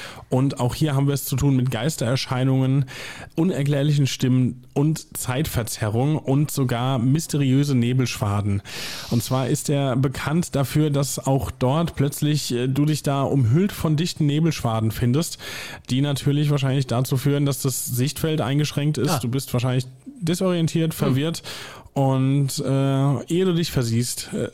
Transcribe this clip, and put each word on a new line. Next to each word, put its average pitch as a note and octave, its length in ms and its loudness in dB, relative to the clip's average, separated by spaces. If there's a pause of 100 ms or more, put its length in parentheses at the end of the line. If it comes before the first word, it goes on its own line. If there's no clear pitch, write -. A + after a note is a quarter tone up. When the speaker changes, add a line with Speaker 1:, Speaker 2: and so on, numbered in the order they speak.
(300)
Speaker 1:
Und C3 280 2
auch B2 160 0
hier D3+ 220 0
haben C#3 100 2
wir C#3 80 2
es C3+ 120 -4
zu C#3 100 -2
tun C#3 180 2
mit B2+ 160 2
Geistererscheinungen, C3 1160 0 (500)
unerklärlichen C#3+ 680 2
Stimmen B2+ 560 2 (120)
und D#3 420 0
Zeitverzerrung B2 1040 -2
und C#3+ 320 0
sogar B2+ 480 0
mysteriöse C#3 760 2
Nebelschwaden. G#2+ 840 0 (500)
Und A#2 120 0
zwar C3 260 -2
ist D3 220 -2
er C#3 260 0
bekannt C#3+ 600 -2
dafür, D3+ 340 2
dass C#3+ 340 -2
auch C3+ 280 0
dort D3 420 0
plötzlich, D3 580 0
äh, B2 160 0
du C3+ 160 2
dich D3+ 180 0
da C#3 200 0
umhüllt C#3 480 2
von D#3 260 0
dichten D#3+ 300 0
Nebelschwaden C#3+ 640 0
findest, B2+ 480 0 (500)
die B2 120 0
natürlich C#3+ 500 2
wahrscheinlich C3+ 360 0
dazu C3 300 0
führen, C#3+ 300 2
dass C#3 140 -2
das - 260 -2
Sichtfeld D3 540 -2
eingeschränkt C#3+ 580 0
ist. - 120 0
Speaker 2:
Ah. D3 100 2
Speaker 1:
Du B2 80 -2
bist C3 240 -4
wahrscheinlich B2+ 340 0 (340)
desorientiert, E3+ 720 0
Speaker 2:
Hm. - 40 -10
Speaker 1:
verwirrt C#3+ 440 0 (500)
und, C3+ 680 2
äh, C3+ 680 0
ehe F3+ 180 2
du F#3 100 2
dich E3 160 0
versiehst, A#2+ 640 -2
äh, C#3 220 -4